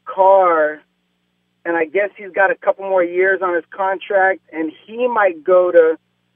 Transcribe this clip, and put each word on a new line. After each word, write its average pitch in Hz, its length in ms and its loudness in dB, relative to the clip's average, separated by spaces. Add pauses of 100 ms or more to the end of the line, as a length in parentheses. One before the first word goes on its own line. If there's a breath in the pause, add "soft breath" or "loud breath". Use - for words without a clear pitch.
Carr. 175 760 2 (840)
And 170 120 -6
I 165 100 -2
guess 196 300 -4
he's 196 160 -16
got 190 200 0
a - 40 -4
couple 196 340 -4
more 185 140 0
years 180 380 -2
on 180 140 -4
his 160 160 -4
contract, 190 680 -2 (100)
and 160 200 -8 (140)
he 233 220 -6
might 185 360 -2
go 180 280 2
to, 160 260 4 (380)